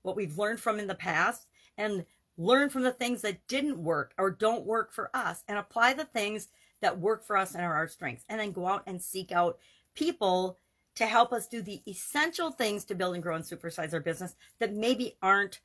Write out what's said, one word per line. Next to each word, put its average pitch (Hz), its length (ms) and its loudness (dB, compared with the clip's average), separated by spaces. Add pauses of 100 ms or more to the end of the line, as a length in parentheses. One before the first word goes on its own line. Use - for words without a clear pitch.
what 185 140 -4
we've 180 240 -4
learned 220 200 0
from 214 200 0
in 202 80 -6
the 190 80 -4
past, 180 500 0 (320)
and 208 260 -2 (320)
learn 262 360 6
from 262 100 -2
the 254 100 2
things 240 300 -2
that 202 260 -4
didn't 277 300 -2
work 156 400 -2
or 190 140 2
don't 214 340 0
work 220 260 -2
for - 240 -8
us, 185 320 -2
and 208 80 -4
apply 233 380 2
the 302 120 -4
things 214 420 -2 (340)
that 196 160 2
work 214 260 0
for 202 140 0
us 190 160 0
and 175 100 -4
are 170 120 0
our 160 120 0
strengths, 139 400 -10
and 220 120 -6
then 202 120 -4
go 175 140 -6
out 196 220 0
and 180 120 -8
seek 185 320 -6
out 175 280 4 (340)
people 190 640 2 (380)
to 226 100 2
help 233 260 6
us 233 160 -2
do 233 140 -6
the 196 260 -8
essential 311 600 -2
things 214 360 -2
to 196 100 -6
build 180 180 0
and 175 80 -4
grow 165 140 -2
and 160 100 -6
supersize 165 480 -6
our 165 60 0
business 165 360 -4 (240)
that 214 140 0
maybe 233 480 0
aren't 196 440 4